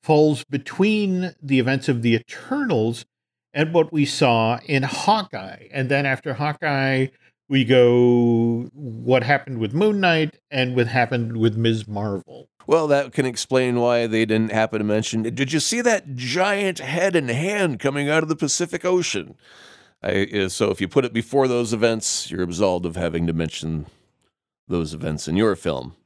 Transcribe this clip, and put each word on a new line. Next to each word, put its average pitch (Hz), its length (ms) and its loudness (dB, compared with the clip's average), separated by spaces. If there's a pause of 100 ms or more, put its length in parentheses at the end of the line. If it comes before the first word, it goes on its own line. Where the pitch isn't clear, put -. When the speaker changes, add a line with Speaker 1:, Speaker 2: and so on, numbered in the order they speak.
Speaker 1:
falls 151 420 4
between 185 960 -2
the 139 180 0
events 131 300 0
of 120 140 0
the 117 100 4
Eternals 117 920 -2 (480)
and 160 220 -2
what 160 180 2
we 151 140 2
saw 117 600 2
in 135 180 0
Hawkeye. 139 880 -4
And 135 160 -4
then 139 160 0
after 135 300 -4
Hawkeye, 135 720 -2 (420)
we 135 160 4
go 120 1080 4
what 123 500 -2
happened 135 340 -2
with 110 160 -4
Moon 202 260 2
Knight 160 380 2 (120)
and 127 260 -2
what 120 120 2
happened 117 480 -2
with 110 220 2
Ms. 113 300 0
Marvel. 104 600 -6 (200)
Speaker 2:
Well, 156 200 2
that 139 240 0
can 135 140 0
explain 123 560 0
why 120 260 2
they 110 160 2
didn't 110 300 2
happen 110 260 0
to 104 60 -2
mention, 107 380 -2
"Did 123 280 -4
you 156 80 0
see 233 220 -2
that 196 340 -2
giant 185 640 -2
head 175 360 -2
and 143 140 2
hand 170 500 -2
coming 143 280 -2
out 160 160 2
of 156 60 -6
the 156 60 -2
Pacific 170 500 -4
Ocean?" 180 500 -2 (680)
I, 98 240 0
uh, 98 220 -2
so 104 220 -2
if 98 100 -4
you 92 80 -2
put 127 160 2
it 120 80 -6
before 131 360 0
those 120 260 -2
events, 113 580 -2
you're 90 120 -4
absolved 87 420 0
of 82 100 -6
having 85 320 -2
to 82 60 -2
mention 80 540 -6 (800)
those 82 260 -4
events 78 340 -6
in 78 80 -2
your 101 200 2
film. 65 380 -6 (120)